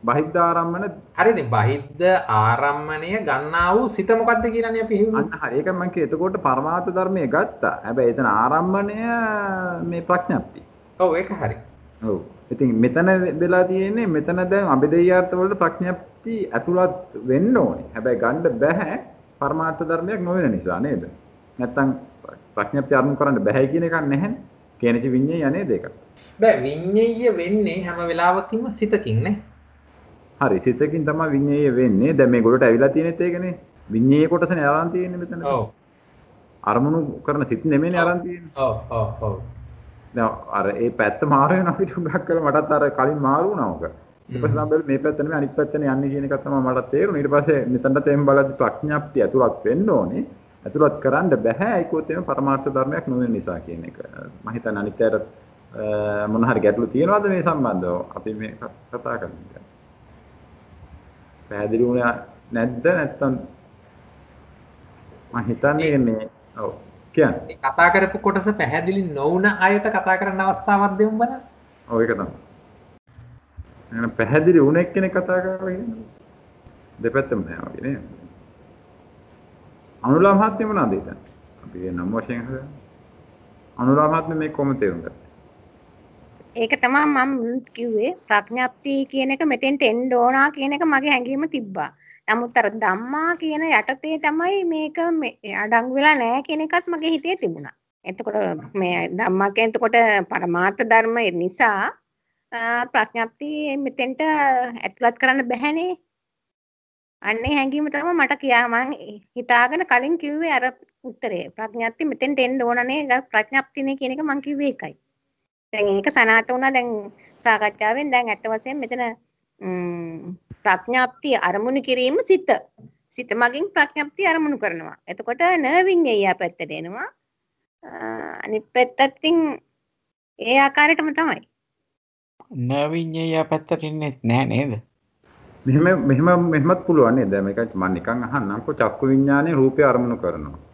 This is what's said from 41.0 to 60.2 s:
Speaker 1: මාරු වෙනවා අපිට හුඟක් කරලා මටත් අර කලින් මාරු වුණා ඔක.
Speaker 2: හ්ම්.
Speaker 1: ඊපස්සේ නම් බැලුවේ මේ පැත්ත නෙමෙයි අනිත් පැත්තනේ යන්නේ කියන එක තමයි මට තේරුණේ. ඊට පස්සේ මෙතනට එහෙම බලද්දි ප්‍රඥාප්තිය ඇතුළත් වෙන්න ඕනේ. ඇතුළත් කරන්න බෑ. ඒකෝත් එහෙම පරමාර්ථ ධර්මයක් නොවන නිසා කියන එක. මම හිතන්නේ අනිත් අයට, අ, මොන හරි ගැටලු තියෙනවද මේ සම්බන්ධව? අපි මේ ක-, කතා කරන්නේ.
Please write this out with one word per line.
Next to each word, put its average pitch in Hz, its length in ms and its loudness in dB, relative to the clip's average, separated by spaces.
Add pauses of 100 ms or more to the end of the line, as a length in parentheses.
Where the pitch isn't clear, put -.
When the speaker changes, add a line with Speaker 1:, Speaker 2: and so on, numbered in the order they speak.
Speaker 1:
මාරු 147 320 4
වෙනවා 175 180 0
අපිට 190 220 -2
හුඟක් 165 300 -4
කරලා 160 260 0
මටත් 151 200 2
අර 147 200 2
කලින් 143 300 0
මාරු 143 280 2
වුණා 151 200 -2
ඔක. 80 140 -8
Speaker 2:
හ්ම්. - 520 -14
Speaker 1:
ඊපස්සේ 120 140 0
නම් 151 200 -2
බැලුවේ 156 180 0
මේ 135 160 0
පැත්ත 151 140 0
නෙමෙයි 151 200 -2
අනිත් 139 180 -2
පැත්තනේ 151 380 0
යන්නේ 139 160 -2
කියන 139 180 -4
එක 135 160 -2
තමයි 139 180 0
මට 127 300 0
තේරුණේ. 160 320 2
ඊට 143 100 0
පස්සේ 143 320 2
මෙතනට 135 420 2
එහෙම 143 180 4
බලද්දි 139 280 4
ප්‍රඥාප්තිය 147 720 -2
ඇතුළත් 123 420 0
වෙන්න 185 240 0
ඕනේ. 123 340 0 (420)
ඇතුළත් 147 360 2
කරන්න 147 360 0
බෑ. 120 360 0
ඒකෝත් 160 380 -2
එහෙම 175 120 -4
පරමාර්ථ 135 460 -2
ධර්මයක් 135 380 -2
නොවන 123 260 -2
නිසා 90 260 -6
කියන 82 260 -12
එක. - 120 -16 (460)
මම 110 100 -10
හිතන්නේ 107 280 -4
අනිත් 101 200 -4
අයට, 110 140 2
අ, 104 1120 -6
මොන 113 220 2
හරි 110 120 2
ගැටලු 110 260 2
තියෙනවද 196 420 2
මේ 180 140 0
සම්බන්ධව? 101 600 -2 (100)
අපි 110 180 -8
මේ 107 180 -10
ක-, - 220 -16 (140)
කතා 123 300 -8
කරන්නේ. - 460 -14 (1800)